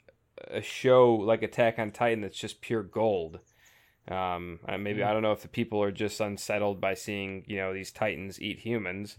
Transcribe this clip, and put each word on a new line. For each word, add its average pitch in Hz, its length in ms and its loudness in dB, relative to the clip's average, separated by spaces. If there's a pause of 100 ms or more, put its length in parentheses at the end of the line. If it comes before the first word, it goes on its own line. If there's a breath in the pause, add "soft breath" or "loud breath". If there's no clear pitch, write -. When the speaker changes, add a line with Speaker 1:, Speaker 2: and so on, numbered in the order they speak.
(480)
Speaker 1:
a 101 140 -4
show 127 520 6
like 110 280 2
Attack 113 360 2
on 110 120 -2
Titan 113 300 2
that's 98 180 -8
just - 220 -10
pure 113 220 0
gold. 92 580 0 (680 soft breath)
Um, 87 500 -4 (100)
uh, 101 80 -4
maybe, 104 240 -2
Speaker 2:
Mm. 101 60 2
Speaker 1:
I 104 60 4
don't 110 100 2
know 107 100 4
if 104 100 -2
the - 60 -16
people 107 320 -2
are 101 120 2
just 104 280 -4
unsettled 101 600 -2
by 98 140 0
seeing, 95 520 -6
you 104 120 -6
know, 95 140 -2
these 95 200 -8
Titans 95 480 -4
eat 104 200 -6
humans. 104 580 -4